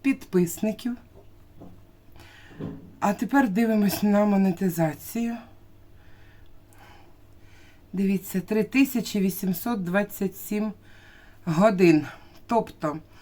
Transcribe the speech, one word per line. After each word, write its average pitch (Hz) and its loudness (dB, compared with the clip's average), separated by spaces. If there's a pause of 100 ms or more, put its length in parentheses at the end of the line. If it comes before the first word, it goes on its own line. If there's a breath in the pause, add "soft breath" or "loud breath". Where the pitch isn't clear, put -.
підписників. 214 -2 (2000 loud breath)
А 202 0
тепер 262 2
дивимось 208 2
на 208 4
монетизацію. 190 0 (2500 soft breath)
Дивіться, 190 0
три 214 0
тисячі 247 0
вісімсот 190 -2
двадцять 190 -2
сім 208 -4 (720 soft breath)
годин. 175 6 (420 loud breath)
Тобто 160 -2 (240 soft breath)